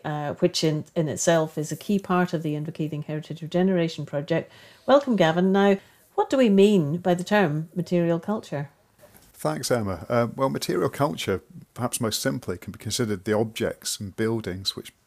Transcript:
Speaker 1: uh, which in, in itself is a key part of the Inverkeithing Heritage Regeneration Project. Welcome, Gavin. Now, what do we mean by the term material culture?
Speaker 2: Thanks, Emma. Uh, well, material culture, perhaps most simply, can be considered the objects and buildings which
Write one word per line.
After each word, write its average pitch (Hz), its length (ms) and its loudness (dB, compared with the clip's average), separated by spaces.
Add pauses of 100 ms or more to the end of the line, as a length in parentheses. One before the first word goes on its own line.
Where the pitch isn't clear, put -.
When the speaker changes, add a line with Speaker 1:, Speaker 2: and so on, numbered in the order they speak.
Speaker 1:
uh, 147 300 -4
which - 280 0
in, 156 220 0 (100)
in 156 140 0
itself 160 480 0
is 151 160 -6
a 151 40 -6
key 202 220 -2
part 180 360 0
of 160 80 -4
the 151 100 -4
Inverkeithing 151 540 -6
Heritage 151 340 -10
Regeneration 170 640 0
Project. 147 480 -4 (320)
Welcome, 262 320 4
Gavin. 180 360 4
Now, 196 260 4 (360)
what 403 140 0
do 285 80 2
we 254 140 6
mean 196 480 6
by 180 160 0
the 180 100 -2
term 160 500 2
material 170 460 0
culture? 165 480 -8 (640)
Speaker 2:
Thanks, 151 380 -6
Emma. 104 400 0
Uh, 117 260 2
well, 135 140 0
material 160 400 -2
culture, 120 500 -2 (320)
perhaps 120 260 -4
most 113 220 -2
simply, 131 380 -4
can - 140 -14
be - 60 -18
considered 104 460 -4
the 107 80 0
objects 107 680 -2
and 98 180 -10
buildings 107 600 -4
which - 160 -14 (140)